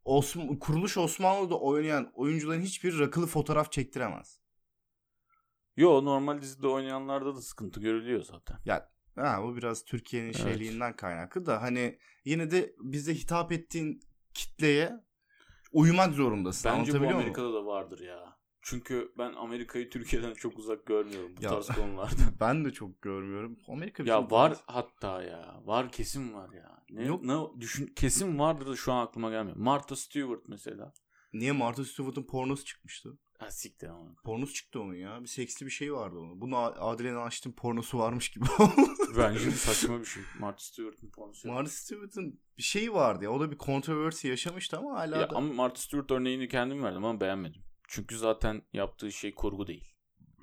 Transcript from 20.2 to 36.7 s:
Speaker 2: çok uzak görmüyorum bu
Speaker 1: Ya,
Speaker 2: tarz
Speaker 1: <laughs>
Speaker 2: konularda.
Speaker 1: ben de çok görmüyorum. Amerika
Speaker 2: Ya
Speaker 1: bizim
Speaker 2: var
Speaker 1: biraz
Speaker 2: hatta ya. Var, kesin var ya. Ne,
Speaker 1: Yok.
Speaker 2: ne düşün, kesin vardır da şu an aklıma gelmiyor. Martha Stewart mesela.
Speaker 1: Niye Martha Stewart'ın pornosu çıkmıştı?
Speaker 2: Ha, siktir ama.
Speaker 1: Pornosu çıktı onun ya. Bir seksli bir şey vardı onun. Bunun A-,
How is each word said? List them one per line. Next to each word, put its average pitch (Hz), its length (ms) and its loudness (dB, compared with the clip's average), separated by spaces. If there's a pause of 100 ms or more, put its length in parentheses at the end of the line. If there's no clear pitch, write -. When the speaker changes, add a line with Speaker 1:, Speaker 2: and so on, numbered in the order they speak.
Speaker 2:
çok 110 260 -8
uzak 107 260 -6
görmüyorum 101 520 -2
bu 101 60 -14
Speaker 1:
Ya, 104 60 -2
Speaker 2:
tarz 104 180 -2
Speaker 1:
<laughs> 120 80 -4
Speaker 2:
konularda. 101 400 -2 (240)
Speaker 1:
ben 143 260 2
de 127 60 -2
çok 95 300 -12
görmüyorum. 98 560 -6 (100)
Amerika 160 360 -8
Speaker 2:
Ya 117 180 4
Speaker 1:
bizim 107 160 -2
Speaker 2:
var 147 140 10
Speaker 1:
biraz 143 160 -8
Speaker 2:
hatta 98 560 -6
ya. 87 400 -14
Var, 117 280 0
kesin 123 420 -6
var 95 200 -14
ya. 90 360 -20
Ne, 110 160 -4
Speaker 1:
Yok. 160 180 -2
Speaker 2:
ne 131 380 -2
düşün, 123 340 -6
kesin 151 440 2
vardır 147 280 2
da 135 80 -4
şu 131 160 -2
an 123 140 2
aklıma 113 240 -4
gelmiyor. 110 280 -4
Martha 135 380 0
Stewart 127 520 -6
mesela. 104 460 -14 (400)
Speaker 1:
Niye 117 180 0
Martha 127 340 0
Stewart'ın 135 380 -8
pornosu 135 420 -4
çıkmıştı? - 520 -16 (220)
Speaker 2:
Ha, 110 120 -14
siktir - 360 -12
ama. 82 360 -16
Speaker 1:
Pornosu 123 300 -4
çıktı - 280 -10
onun 95 140 -8
ya. 98 260 -12
Bir 120 60 -16
seksli - 380 -8
bir 135 60 -8
şey 147 220 -6
vardı 101 260 -6
onun. 85 220 -14
Bunun 127 100 -6
A-, 117 380 0